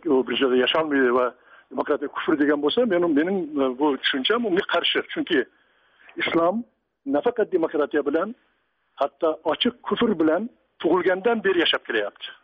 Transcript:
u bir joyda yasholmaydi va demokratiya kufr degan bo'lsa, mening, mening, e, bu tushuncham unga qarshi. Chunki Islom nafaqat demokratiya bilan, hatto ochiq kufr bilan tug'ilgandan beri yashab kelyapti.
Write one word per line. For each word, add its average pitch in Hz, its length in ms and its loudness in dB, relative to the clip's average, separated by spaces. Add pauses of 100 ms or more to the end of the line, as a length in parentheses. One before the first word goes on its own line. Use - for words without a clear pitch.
u 147 100 2 (120)
bir 127 100 -4
joyda 127 180 2
yasholmaydi 131 580 2
va 123 140 2 (440)
demokratiya 139 440 -2
kufr - 240 -2
degan 147 220 2
bo'lsa, 147 240 0
mening, 175 280 2
mening, 180 260 0 (120)
e, 139 140 0 (120)
bu 151 100 2 (100)
tushuncham 151 480 -2
unga 190 280 0
qarshi. 165 260 0 (100)
Chunki 160 300 -2 (800)
Islom 170 380 0 (500)
nafaqat 160 460 -2
demokratiya 151 540 0
bilan, 165 300 -2 (600)
hatto 151 320 -2 (140)
ochiq 160 380 -2
kufr 226 380 0
bilan 165 300 0 (300)
tug'ilgandan 185 640 0
beri 185 160 2
yashab 143 260 0
kelyapti. 104 420 -6 (160)